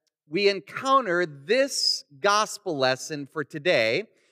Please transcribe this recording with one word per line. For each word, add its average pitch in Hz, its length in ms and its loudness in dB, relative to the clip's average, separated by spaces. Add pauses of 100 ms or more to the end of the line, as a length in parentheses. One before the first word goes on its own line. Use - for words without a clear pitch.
(260)
we 196 220 0
encounter 202 800 0
this 170 800 -2 (160)
gospel 202 560 0
lesson 135 500 -2
for 151 160 -8
today, 147 640 0 (240)